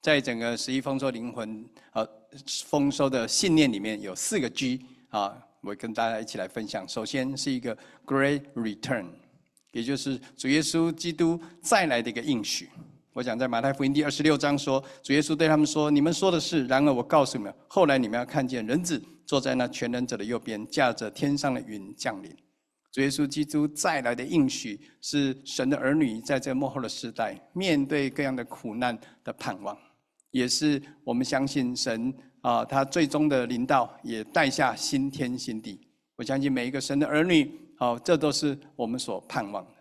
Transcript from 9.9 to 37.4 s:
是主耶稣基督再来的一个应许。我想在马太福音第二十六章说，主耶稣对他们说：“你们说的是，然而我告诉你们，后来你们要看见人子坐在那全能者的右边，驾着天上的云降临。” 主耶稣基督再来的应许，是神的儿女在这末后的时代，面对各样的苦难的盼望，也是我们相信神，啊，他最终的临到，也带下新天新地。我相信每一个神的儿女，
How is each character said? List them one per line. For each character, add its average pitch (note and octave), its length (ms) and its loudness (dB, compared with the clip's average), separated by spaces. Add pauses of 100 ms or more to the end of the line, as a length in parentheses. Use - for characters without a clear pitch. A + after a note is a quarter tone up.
是 C3+ 240 -4 (200)
主 C3 100 -4
耶 D3 140 4
稣 E3 280 0
基 E3 220 -6
督 E3 260 2 (220)
再 G3+ 240 4
来 B2+ 160 2
的 A2+ 80 -2
一 D#3 60 -6
个 - 80 -4
应 B2 200 0
许。 - 280 -6 (420)
我 B2+ 100 -6
想 A#2 160 -2
在 C3 100 0
马 A#2 140 0
太 C3+ 100 2
福 C3+ 100 -2
音 C#3 120 2
第 D3 100 4
二 D3 60 0
十 D3 120 -4
六 D3+ 140 6
章 C#3+ 220 2
说， C3+ 260 0 (180)
主 - 120 -6
耶 D3+ 80 6
稣 D#3 120 0
对 D#3+ 140 4
他 D#3 80 6
们 D3+ 100 6
说 D3+ 240 2
：“你 D3 120 6
们 E3 100 4
说 F#3+ 180 2
的 E3+ 80 2
是， D3 280 0
然 C3 200 4
而 D3 60 6
我 A#2+ 100 2
告 D3 220 6
诉 C3 140 -4
你 G#2+ 60 -6
们， G2 100 -10 (120)
后 F#3 200 6
来 C#3 100 6
你 B2+ 100 4
们 A2 120 -2
要 B2 80 -4
看 C3+ 200 0
见 B2 200 -4
人 D3 180 0
子 E3 180 -2 (220)
坐 C#3+ 160 2
在 B2+ 140 0
那 B2 140 2
全 A#2+ 220 -4
能 B2 160 -2
者 A#2+ 120 -6
的 G2 40 -6
右 A2+ 160 -4
边， A2 300 -8
驾 C3 240 2
着 A2 180 -6
天 C#3+ 260 -2
上 C#3 180 0
的 B2 80 -4
云 G#2 340 -12
降 G#2 260 -6
临。” F#2 80 -16 (600)
主 C3 80 -2
耶 C#3 80 4
稣 C#3+ 180 0
基 D3 160 -4
督 D3 260 0
再 D3+ 340 0
来 A#2+ 120 0
的 B2 80 -8
应 D3+ 240 4
许， A2+ 320 -4 (220)
是 C#3 340 0 (120)
神 C3 240 -2
的 C#3+ 80 0
儿 C3 160 2
女 A#2+ 260 2
在 C3+ 180 0
这 B2+ 160 -4
末 C3+ 140 -2
后 B2+ 100 -6
的 B2 80 -4
时 A2+ 240 -8
代， A2 240 -4 (200)
面 F3 320 2
对 C#3 240 0
各 D3 120 -4
样 C3+ 140 -2
的 B2 80 -6
苦 A2+ 300 -10
难 A#2+ 220 -2 (280)
的 A#2 80 -8
盼 G2+ 300 -8
望， G2+ 120 -8 (560)
也 B2+ 160 0
是 C#3+ 360 0 (200)
我 A#2+ 120 -2
们 B2+ 100 2
相 C3+ 240 0
信 B2+ 260 -2
神， A#2+ 380 -2 (300)
啊， A#2 240 2
他 C3+ 180 2
最 D3+ 220 2
终 D3+ 240 2
的 B2+ 160 2
临 A#2+ 180 -2
到， C3 380 2
也 A2+ 220 -6
带 D3 260 2
下 C3 260 2
新 C#3 340 0
天 B2+ 280 -4
新 A2 240 -6
地。 G#2 180 -12 (360)
我 B2 60 -10
相 C3+ 160 -2
信 C#3 140 0
每 B2 140 -2
一 B2+ 40 -4
个 C#3 80 -4
神 C#3+ 200 -2
的 D3 80 2
儿 D3+ 180 4
女， E3 260 4 (280)